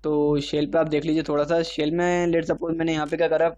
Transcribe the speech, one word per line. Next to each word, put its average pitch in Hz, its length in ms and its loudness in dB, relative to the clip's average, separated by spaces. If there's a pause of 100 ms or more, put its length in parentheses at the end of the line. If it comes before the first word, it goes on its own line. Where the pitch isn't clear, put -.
तो 151 100 0 (280)
shell 147 240 -2
पे 147 120 0
आप 160 100 2
देख 151 160 0
लीजिए 160 200 0
थोड़ा 147 200 0
सा, 165 200 2
Shell 151 280 -2
में 175 360 0
let's 165 220 0
suppose 165 280 -2
मैंने 165 140 0
यहाँ 151 140 -2
पे 156 100 -4
क्या 160 120 0
करा? 160 300 2